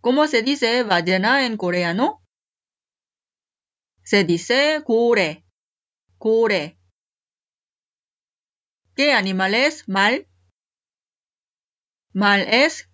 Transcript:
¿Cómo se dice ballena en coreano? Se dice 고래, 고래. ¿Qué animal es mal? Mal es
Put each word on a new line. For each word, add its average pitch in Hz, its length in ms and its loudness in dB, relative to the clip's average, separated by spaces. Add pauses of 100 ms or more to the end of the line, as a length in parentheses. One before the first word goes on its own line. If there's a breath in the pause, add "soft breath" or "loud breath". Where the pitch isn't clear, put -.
¿Cómo 277 240 2
se 247 160 0
dice 247 400 0
ballena 196 640 0
en 226 120 -6
coreano? 180 640 -2 (1800)
Se 202 200 0
dice 269 600 0
고래, 226 600 0 (720)
고래. 214 640 -2 (2250)
¿Qué 277 180 2
animal 190 400 0
es 285 340 -2
mal? 208 400 0 (1900)
Mal 202 360 2
es 269 440 0